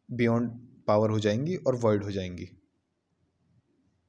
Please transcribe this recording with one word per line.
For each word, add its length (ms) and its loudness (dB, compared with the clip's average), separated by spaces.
बियॉन्ड 400 0
पावर 240 4
हो 100 0
जाएंगी 360 0
और 200 -2
वॉइड 280 2
हो 60 -6
जाएंगी। 380 -8